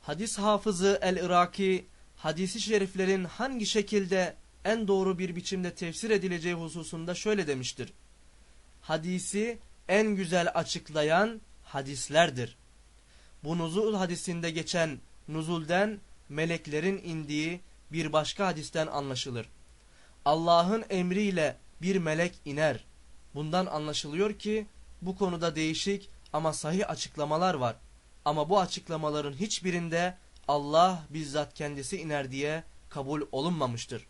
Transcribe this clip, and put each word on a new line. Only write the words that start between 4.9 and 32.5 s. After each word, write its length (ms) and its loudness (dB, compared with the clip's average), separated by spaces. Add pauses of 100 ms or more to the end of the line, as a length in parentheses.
bir 160 -2
biçimde 400 -4
tefsir 340 -6
edileceği 460 0
hususunda 600 -6
şöyle 320 0
demiştir. 460 -4 (880)
Hadisi 800 -4 (280)
en 200 4
güzel 460 2
açıklayan 880 2 (220)
hadislerdir. 920 2 (880)
Bu 140 -2
nuzul 380 0
hadisinde 560 -2
geçen 480 -2 (280)
nuzulden 720 0 (300)
meleklerin 720 -2
indiği 580 -4 (300)
bir 220 -2
başka 340 2
hadisten 400 -2
anlaşılır. 640 -6 (760)
Allah'ın 640 6
emriyle 680 2 (240)
bir 140 2
melek 500 0
iner. 400 0 (500)
Bundan 300 0
anlaşılıyor 720 -2
ki 280 -2 (340)
bu 160 -6
konuda 380 0
değişik 540 -2 (240)
ama 200 0
sahih 360 -2
açıklamalar 640 0
var. 220 0 (500)
Ama 240 2
bu 100 6
açıklamaların 760 -2
hiçbirinde 840 -2 (300)
Allah 600 4
bizzat 440 -4
kendisi 440 -6
iner 340 -4
diye 320 -2 (260)